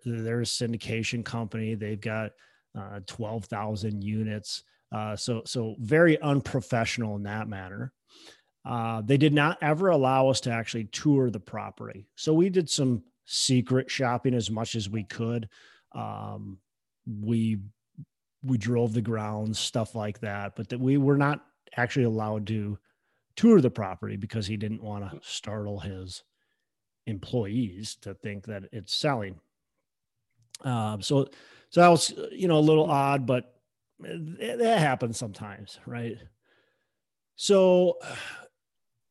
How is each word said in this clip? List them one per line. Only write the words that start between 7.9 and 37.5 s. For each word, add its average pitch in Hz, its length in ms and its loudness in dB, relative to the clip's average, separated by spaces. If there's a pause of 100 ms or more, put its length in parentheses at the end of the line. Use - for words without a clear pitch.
Uh, 113 360 -2
they 131 160 6
did 147 160 6
not 147 280 4
ever 160 280 2
allow 131 400 6
us 127 120 2
to 123 100 -2
actually 113 340 -4
tour 135 440 2
the 104 100 -4
property. 104 760 -12
So - 180 0
we 175 160 4
did 180 180 0
some 127 360 0 (220)
secret 127 640 2
shopping 123 440 0
as 110 180 -2
much 110 240 -4
as 101 140 -4
we 110 120 -2
could. 113 460 -4 (460)
Um, 104 640 -10 (640)
we, 113 360 0 (840)
we 131 140 2
drove 117 360 0
the 117 80 0
grounds, 107 560 -4
stuff - 380 -4
like 107 240 -6
that, 101 380 -6
but 110 120 -8
that 123 100 -6
we 135 180 2
were 139 180 4
not 143 260 2 (360)
actually 123 260 2
allowed 107 440 0
to 104 300 -4 (600)
tour 214 240 10
the 123 100 4
property 104 460 -8
because 104 280 -6
he 107 120 -4
didn't 107 260 -6
wanna 101 380 -10
startle 104 580 -8
his 92 440 -12 (840)
employees 107 920 -4
to 98 120 -12
think 101 340 -12
that 101 160 -10 (100)
it's 104 200 -10
selling. 104 460 -2 (1300)
Um, 110 360 -2
so, 135 280 2 (400)
so 175 100 4
that 175 80 10
was, - 260 6 (160)
you 180 200 -2
know, 156 80 6
a - 20 6
little 156 320 6
odd, 139 340 2
but 123 300 -2 (460)
it, 170 580 -8
that 226 200 4
happens 127 380 2
sometimes, 104 680 -12
right? 120 320 -8 (1200)
So 180 640 6 (1120)